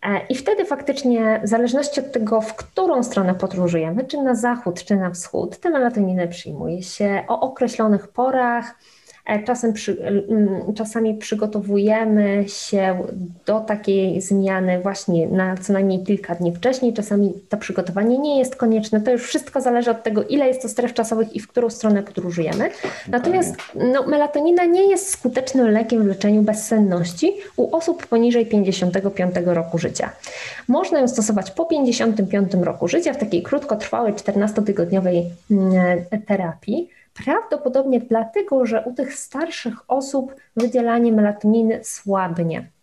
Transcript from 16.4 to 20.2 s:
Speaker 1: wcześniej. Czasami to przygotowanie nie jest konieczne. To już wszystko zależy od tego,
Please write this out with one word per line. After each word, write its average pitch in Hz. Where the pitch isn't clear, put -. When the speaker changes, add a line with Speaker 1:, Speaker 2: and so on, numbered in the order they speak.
Speaker 1:
wcześniej. 254
Czasami 202
to -
przygotowanie 196
nie 285
jest 254
konieczne. 220
To 214
już 240
wszystko -
zależy 240
od 233
tego, 208